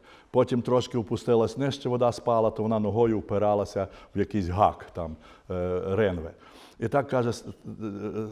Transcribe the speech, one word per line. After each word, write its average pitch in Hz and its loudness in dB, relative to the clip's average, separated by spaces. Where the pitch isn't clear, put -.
Потім 123 2
трошки 123 0
опустилась 113 2
нижче, 135 -2
вода 123 2
спала, 113 2
то 110 -4
вона 110 0
ногою 107 2
впиралася 101 0
в 98 0
якийсь 98 0
гак, 87 2
там, 80 -6
е, 90 -2
ринви. 92 0
І 117 -2
так 139 0
каже: 123 0
«С-, 113 -6
е, - -12
е, 104 -6